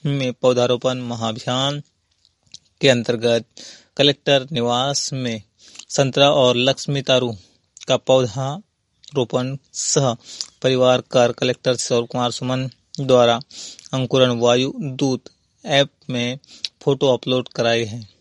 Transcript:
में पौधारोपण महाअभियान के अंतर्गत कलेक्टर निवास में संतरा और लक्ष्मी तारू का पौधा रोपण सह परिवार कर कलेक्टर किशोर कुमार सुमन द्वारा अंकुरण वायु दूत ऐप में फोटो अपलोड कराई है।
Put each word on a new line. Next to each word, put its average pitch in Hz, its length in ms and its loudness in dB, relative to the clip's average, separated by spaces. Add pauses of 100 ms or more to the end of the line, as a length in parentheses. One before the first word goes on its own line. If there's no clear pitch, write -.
में 135 280 -2
पौधारोपण 123 640 2
महाअभियान 123 840 -4 (960)
के 139 80 6
अंतर्गत 117 560 0 (520)
कलेक्टर 139 540 2
निवास 127 640 -2
में 120 300 -6 (460)
संतरा 139 420 2
और 123 260 4
लक्ष्मी 135 440 -2
तारू 123 360 0 (500)
का 131 100 2
पौधा 131 640 0 (540)
रोपण 127 420 -4 (160)
सह 135 400 0 (500)
परिवार 127 380 2
कर 120 300 2
कलेक्टर 127 400 -2
किशोर 120 320 -2
कुमार 123 280 -4
सुमन 127 380 -4 (300)
द्वारा 123 400 4 (540)
अंकुरण 131 380 0
वायु 120 460 2
दूत 135 440 -4 (440)
ऐप 143 240 2 (200)
में 123 300 -6 (420)
फोटो 135 320 2
अपलोड 127 340 -2
कराई 117 380 -2
है। 110 360 -14